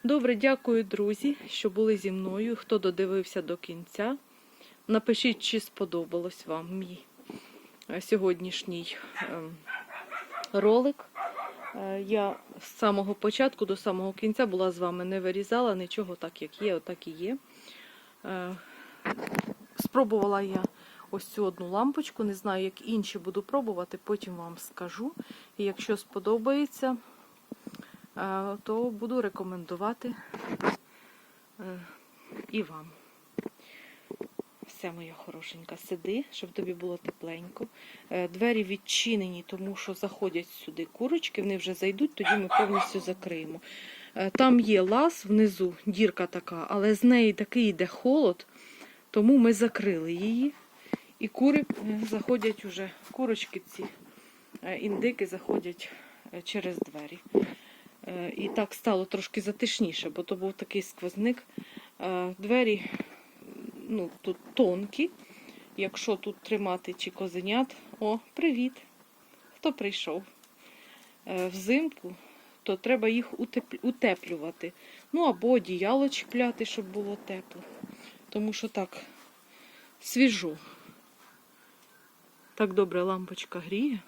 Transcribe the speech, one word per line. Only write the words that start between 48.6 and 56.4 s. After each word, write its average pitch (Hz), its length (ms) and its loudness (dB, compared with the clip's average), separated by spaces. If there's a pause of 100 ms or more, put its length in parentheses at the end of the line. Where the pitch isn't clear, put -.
тому 233 260 8
ми 233 160 10
закрили 196 600 2
її. 226 400 2 (680)
І 220 80 -2
кури, 285 380 6 (240)
е, 214 100 -2 (100)
заходять 214 560 0
уже, 185 260 -8 (200)
курочки 226 540 -2
ці, - 200 -10 (800)
е, 180 140 -6
індики 214 500 0
заходять, 175 640 -4 (420)
е, 175 80 -10